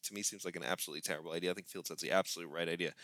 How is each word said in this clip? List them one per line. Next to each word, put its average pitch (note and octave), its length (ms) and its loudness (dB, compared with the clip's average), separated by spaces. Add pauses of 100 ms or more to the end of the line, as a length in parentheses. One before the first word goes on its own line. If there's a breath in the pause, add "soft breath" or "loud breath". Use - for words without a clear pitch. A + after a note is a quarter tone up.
to - 120 -6
me G2+ 80 -4
seems G2 220 -2
like F2 120 -4
an E2 80 -4
absolutely D#2 380 0
terrible D#2+ 300 -2
idea. F2 200 2
I - 20 -4
think F#2+ 140 -8
Fields - 220 -6
has D#2 100 -4
the - 120 0
absolute F2 360 4
right E2 200 0
idea. E2+ 360 2